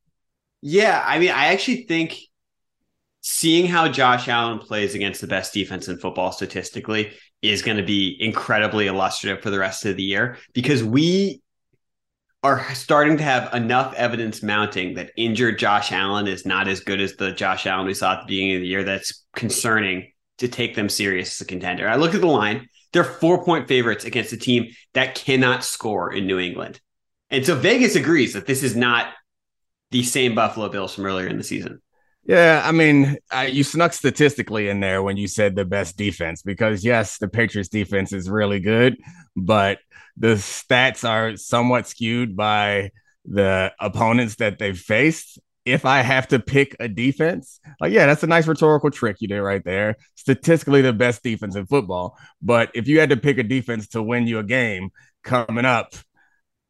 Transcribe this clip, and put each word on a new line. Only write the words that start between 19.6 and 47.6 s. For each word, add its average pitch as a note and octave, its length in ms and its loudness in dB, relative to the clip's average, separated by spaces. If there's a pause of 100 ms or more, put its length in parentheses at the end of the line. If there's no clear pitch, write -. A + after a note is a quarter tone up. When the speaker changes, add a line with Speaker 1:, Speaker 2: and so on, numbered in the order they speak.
Speaker 1:
to B2 100 -4
take A#2+ 280 -6
them G#2 120 -2
serious F#2+ 520 -4
as - 40 -12
a - 40 -14
contender. F2+ 400 -6
I A#2 80 0
looked E3 180 2
at F#3 60 0
the F3+ 80 4
line. D3 400 0 (240)
They're F3 120 4
four-point E3 640 0
favorites A#2 380 2
against A2+ 280 -4
a A#2 40 -10
team A#2+ 320 0 (260)
that C3 220 -2
cannot B2+ 480 2
score F#2+ 480 -4
in G2 160 -4
New F#2+ 100 0
England. - 420 -8 (500)
And C3 140 0
so E3+ 120 2
Vegas A3 400 2
agrees C#3+ 380 2
that G2+ 120 -10
this C3+ 160 -2
is A2+ 140 -2
not A#2+ 360 0 (800)
the B2 140 0
same B2 320 0
Buffalo A2 320 -2
Bills F#2+ 260 -8
from G2 120 -8
earlier F#2 200 -4
in G#2+ 120 -6
the - 60 -8
season. - 360 -10 (440)
Speaker 2:
Yeah, E3+ 400 6
I D#3+ 80 0
mean, D3 460 6 (120)
I, C3 160 -2
you C3+ 160 0
snuck E3 300 2
statistically A2+ 760 0
in G2+ 120 -2
there F#2+ 220 0
when G2 140 -2
you G2+ 120 -4
said G2+ 260 0
the G2 100 0
best F#2+ 320 -4
defense, E2+ 460 -6
because G2+ 420 -2
yes, A#2 340 0
the G2+ 100 -4
Patriots G#2 400 -2
defense G2+ 440 -2
is F#2 160 -8
really G2+ 320 0
good, A2+ 360 2 (400)
but G2 420 2 (380)
the A2+ 180 4
stats B2 720 0
are A2+ 280 0
somewhat A#2+ 500 0
skewed A#2 500 -4
by G#2 540 0 (360)
the F#2+ 520 2
opponents A2 580 0
that G#2 220 -2
they've G2 200 -4
faced. C#3 600 0 (260)
If C3 200 0
I C3 160 6
have C3 280 2
to C#3 120 2
pick C#3 400 0
a A#2+ 80 -6
defense, C3+ 720 -2 (200)